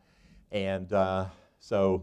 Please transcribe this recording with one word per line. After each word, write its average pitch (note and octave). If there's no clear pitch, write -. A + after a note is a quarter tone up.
And, F#2+
uh, F#2+
so, F#2+